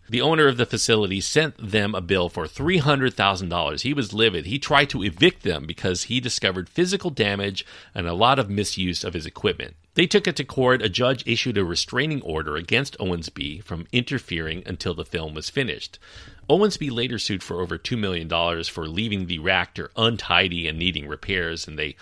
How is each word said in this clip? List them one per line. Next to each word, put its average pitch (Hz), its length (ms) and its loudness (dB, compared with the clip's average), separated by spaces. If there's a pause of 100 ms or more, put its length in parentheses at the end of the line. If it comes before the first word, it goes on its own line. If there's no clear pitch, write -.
the 117 140 0
owner 156 260 6
of 123 80 2
the 120 80 4
facility, 104 560 2
sent 147 380 2
them 104 360 0
a 95 60 -2
bill 87 300 2
for 80 160 -4
three 165 320 2
hundred 135 340 4
thousand 95 380 2
dollars. 78 320 0
He 135 100 0
was 120 220 -2
livid. 98 320 2
He 117 120 -4
tried 143 300 4
to 104 160 -4
evict 120 380 2
them 76 240 -2
because 87 380 -2
he 123 140 -2
discovered 95 520 -2
physical 180 400 0
damage 101 560 -2 (280)
and 87 120 -2
a 85 80 -2
lot 123 240 6
of 113 100 0
misuse 95 560 -2
of 90 80 -6
his 82 140 -6
equipment. - 500 -4 (200)
They 170 100 4
took 202 200 4
it 185 100 -2
to 143 80 -4
court. 127 360 2
A 110 80 0
judge 123 380 0
issued 120 320 0
a 98 60 4
restraining 127 580 -2
order 78 340 -4
against 113 420 -2
Owensby 85 640 -4
from 85 300 -8
interfering 87 720 -4
until 92 300 -6
the 78 100 -8
film 80 300 -6
was 78 160 -8
finished. - 480 -6 (500)
Owensby 175 420 2
later 120 280 -2
sued 98 240 -4
for 87 180 -4
over 85 160 -4
two 120 220 -4
million 90 300 -2
dollars 85 400 0
for 80 200 -8
leaving 98 380 -2
the 85 140 -6
reactor 90 540 0
untidy 90 720 2
and 78 120 -4
needing 80 280 -2
repairs, 82 640 -6
and 78 100 -12
they 76 240 -6